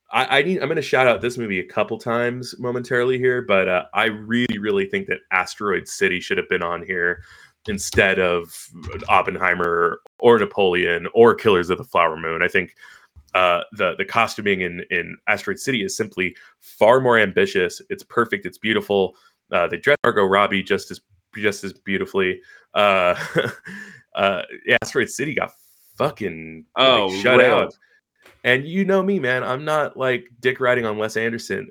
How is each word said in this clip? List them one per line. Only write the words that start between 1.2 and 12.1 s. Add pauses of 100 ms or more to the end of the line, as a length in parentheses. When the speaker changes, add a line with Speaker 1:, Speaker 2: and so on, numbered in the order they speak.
Speaker 1:
this
movie
a
couple
times
momentarily
here,
but,
uh, (100)
I
really,
really
think
that (140)
Asteroid
City
should
have
been
on
here (460)
instead
of (400)
Oppenheimer (180)
or
Napoleon
or
Killers
of
the
Flower